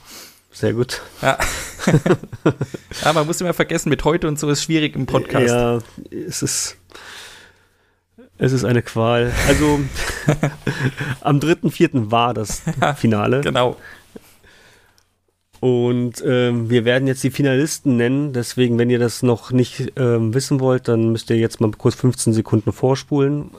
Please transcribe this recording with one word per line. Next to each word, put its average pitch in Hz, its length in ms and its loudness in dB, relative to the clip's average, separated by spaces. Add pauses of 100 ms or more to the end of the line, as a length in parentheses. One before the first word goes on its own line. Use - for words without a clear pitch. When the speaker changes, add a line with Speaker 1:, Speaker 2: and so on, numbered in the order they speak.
(100)
Speaker 1:
<laughs> - 420 -20
Speaker 2:
Sehr 107 220 -2
gut. 120 280 -4 (180)
Speaker 1:
Ja. 135 220 0
<laughs> - 60 0 (1600)
Ja, 151 80 4
man 156 140 2
muss 170 140 -4
immer 170 140 -2
vergessen, 165 340 -2
mit 143 160 0
heute 165 240 0
und 147 100 -4
so 151 100 -2
ist 147 140 0
schwierig 156 320 0
im 135 120 -4
Podcast. 131 420 0
Speaker 2:
Ja, 120 300 2 (320)
es - 320 -10
ist, - 340 -6 (1600)
es 131 140 0
ist 131 120 0
eine 120 180 2
Qual. 120 500 0 (160)
Also, 147 320 2 (720)
<laughs> 135 720 -6
am 147 180 2
dritten 160 320 0
vierten 127 400 0
war 117 220 2
das 107 280 -8 (180)
Speaker 1:
<laughs> 143 160 0
Speaker 2:
Finale. 113 440 2
Speaker 1:
Genau. 131 360 0 (1800)
Speaker 2:
Und, 123 680 0
ähm, 120 440 2
wir 120 140 4
werden 127 240 4
jetzt 131 160 -2
die 135 60 0
Finalisten 139 680 2
nennen. 131 360 2
Deswegen, 120 460 0
wenn 120 120 2
ihr 123 80 4
das 117 240 -2
noch 120 300 0
nicht, 127 440 0
ähm, 117 380 2
wissen 135 260 0
wollt, 127 280 2
dann 117 240 2
müsst - 180 -4
ihr 117 60 2
jetzt 113 240 0
mal 110 100 2
kurz 117 240 0
fünfzehn - 380 0
Sekunden 110 400 0
vorspulen. 139 880 0